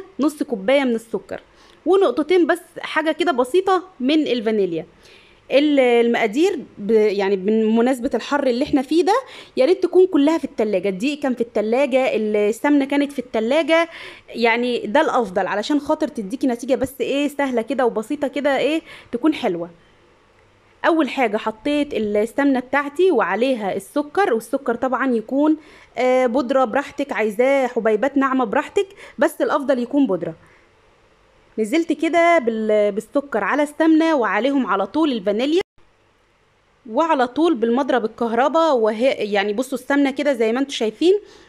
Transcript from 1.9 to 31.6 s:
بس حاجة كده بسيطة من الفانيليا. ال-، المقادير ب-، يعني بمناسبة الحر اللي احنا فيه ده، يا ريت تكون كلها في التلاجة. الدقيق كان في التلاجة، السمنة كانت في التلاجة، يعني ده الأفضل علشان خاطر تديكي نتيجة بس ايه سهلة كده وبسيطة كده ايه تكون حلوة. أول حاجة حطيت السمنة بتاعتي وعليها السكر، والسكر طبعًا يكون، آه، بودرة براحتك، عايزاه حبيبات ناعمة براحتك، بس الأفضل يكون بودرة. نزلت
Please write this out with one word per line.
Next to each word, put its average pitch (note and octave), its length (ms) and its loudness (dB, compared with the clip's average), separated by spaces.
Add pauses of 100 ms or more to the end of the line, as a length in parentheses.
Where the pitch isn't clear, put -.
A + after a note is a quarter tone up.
بس E4+ 140 0 (200)
حاجة D#4 320 -2
كده F4 200 0
بسيطة F4 500 0 (180)
من C#4+ 260 0
الفانيليا. G3+ 600 -2 (640)
ال-، C#4+ 280 4
المقادير A#3 800 2 (200)
ب-، G3+ 120 -4
يعني G3+ 460 2
بمناسبة A3 800 2
الحر C#4+ 320 -2
اللي B3 180 0
احنا C#4 180 2
فيه D4+ 220 0
ده، F#4+ 100 2 (420)
يا - 80 4
ريت F4+ 180 2
تكون F4+ 240 4
كلها D#4+ 320 2
في D#4+ 60 -6
التلاجة. G3+ 440 -2
الدقيق A#3 300 -2
كان C4+ 160 -2
في - 60 -2
التلاجة، A#3+ 760 0
السمنة G#3+ 680 0
كانت C#4+ 280 -2
في - 60 -10
التلاجة، D4 680 0 (400)
يعني A#3 580 -2
ده G#3+ 140 2
الأفضل G3+ 460 0
علشان G#3+ 340 -2
خاطر D4+ 280 -2
تديكي A3 380 -6
نتيجة A#3+ 280 -2
بس A#3+ 260 -2
ايه C#4 280 -2
سهلة C4+ 340 -2
كده B3 240 -2
وبسيطة A#3 420 -4
كده C4+ 300 -2
ايه D#4 240 -2 (300)
تكون D4+ 220 0
حلوة. F3 360 -4 (1160)
أول D#4+ 220 2
حاجة A3 280 -2
حطيت C#4+ 580 -2
السمنة A3 680 0
بتاعتي C#4+ 500 0
وعليها G#3+ 640 0
السكر، G3 580 -2
والسكر A#3+ 400 -4
طبعًا B3+ 400 -2
يكون، C#4 420 0 (420)
آه، B3+ 280 2
بودرة C4 380 0
براحتك، C4+ 480 -4
عايزاه A#3+ 540 0
حبيبات A3 500 0
ناعمة C4 280 2
براحتك، D4 420 -2 (320)
بس D#4 240 0
الأفضل C4+ 360 0
يكون B3+ 280 0
بودرة. E3+ 280 -4 (1200)
نزلت D4 340 0